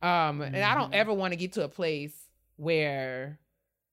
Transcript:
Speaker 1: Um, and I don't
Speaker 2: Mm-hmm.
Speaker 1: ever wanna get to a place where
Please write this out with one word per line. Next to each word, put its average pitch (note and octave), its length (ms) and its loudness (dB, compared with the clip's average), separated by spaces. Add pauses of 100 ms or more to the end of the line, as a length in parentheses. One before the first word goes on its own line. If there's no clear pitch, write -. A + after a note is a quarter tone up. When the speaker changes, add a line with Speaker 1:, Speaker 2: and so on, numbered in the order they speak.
Speaker 1:
Um, D#3+ 400 2
and C3+ 160 -4
I G#3 160 4
don't C#4 100 2
Speaker 2:
Mm-hmm. C3+ 100 -6
Speaker 1:
ever G#3+ 200 4
wanna F#3 220 0
get F3+ 180 -4
to F3+ 100 0
a C#3+ 40 -4
place D3+ 460 -4 (420)
where C#3+ 840 -2 (520)